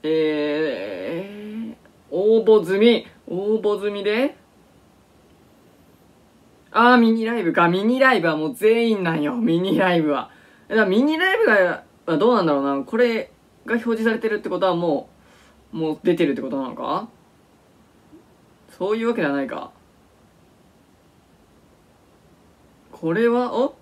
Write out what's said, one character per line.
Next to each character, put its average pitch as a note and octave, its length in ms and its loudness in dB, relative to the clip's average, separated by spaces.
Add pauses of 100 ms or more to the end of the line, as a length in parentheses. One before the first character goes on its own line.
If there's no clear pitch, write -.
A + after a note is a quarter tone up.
え D#3 1700 -4 (340)
ー、 - 40 -8
応 G#3+ 280 4
募 G#3+ 220 6
済 F#3+ 140 0
み。 A#3 280 4 (200)
応 G3+ 300 -2
募 G#3 220 -2
済 G#3 120 -4
み G3+ 120 -8
で、 A3 320 -2 (2250)
あ A#3+ 220 6
ー、 B3 40 6
ミ A3+ 140 6
ニ A3+ 120 0
ラ A#3 140 -4
イ G#3 60 -4
ブ E3 100 0
か。 F3 140 4
ミ F#3 160 0
ニ B3 160 0
ラ C4 160 6
イ F#3 60 0
ブ E3 60 0
は D#3 80 0
も D#3 120 -4
う C3 80 -6
全 A3+ 340 2
員 G3+ 140 0
な E3 100 0
ん D3+ 80 -2
よ。 D3 140 -2
ミ E3+ 240 0
ニ F#3+ 180 0
ラ F#3 160 2
イ E3+ 80 2
ブ D#3 80 0
は。 C3+ 220 -4 (380)
だ G#3 60 -4
か A3 80 4
ら G3 40 0
ミ G#3 160 2
ニ D#4 160 0
ラ F#4+ 160 0
イ - 20 0
ブ A4+ 80 2
が、 G3 380 2 (240)
は D#3+ 100 0
ど A3 140 2
う B3 40 2
な G#3 60 2
ん F3 60 0
だ D3+ 60 2
ろ C#3 80 0
う C#3 180 -2
な。 C3+ 40 -8
こ - 140 -6
れ A#3 340 0 (360)
が A3 60 -2
表 A#3 100 -2
示 A3+ 220 -2
さ A3+ 60 2
れ A3 60 -2
て A3+ 100 -4
る G#3 80 -2
っ G#3 40 -4
て F#3+ 100 -10
こ F3+ 80 -4
と F3+ 80 -2
は F3+ 100 2
も E3 340 -2 (640)
う、 E3 60 -10
も D#3+ 160 -4
う D3+ 80 -12
出 F3 140 0
て E3+ 100 0
る C#3+ 60 0
っ B2+ 40 -2
て - 60 -8
こ C3 80 -8
と C3+ 100 -6
な B2+ 100 -8
の A#2 60 -16
か？ F3+ 340 -6 (1700)
そ G3+ 180 -4
う - 20 -6
い A3+ 60 -6
う A#3 60 -2
わ A#3+ 40 -2
け A3+ 80 -4
で D3+ 60 -2
は C#3 60 -2
な C#3 100 -4
い C3 40 -8
か。 - 240 -12 (3250)
こ E3 220 -6
れ A3+ 140 2
は、 A#3+ 260 0
お？ C4 280 -2